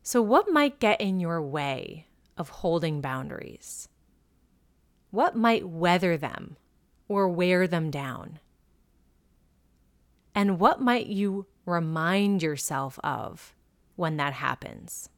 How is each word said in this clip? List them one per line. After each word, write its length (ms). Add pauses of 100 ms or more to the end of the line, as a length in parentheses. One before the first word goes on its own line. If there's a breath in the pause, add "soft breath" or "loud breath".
So 200
what 300
might 280
get 200
in 220
your 200
way 680 (300)
of 120
holding 500
boundaries? 880 (1200)
What 240
might 340
weather 480
them 400 (500)
or 220
wear 380
them 220
down? 500 (2000)
And 240
what 220
might 260
you 380 (200)
remind 800
yourself 600
of 520 (400)
when 220
that 160
happens? 840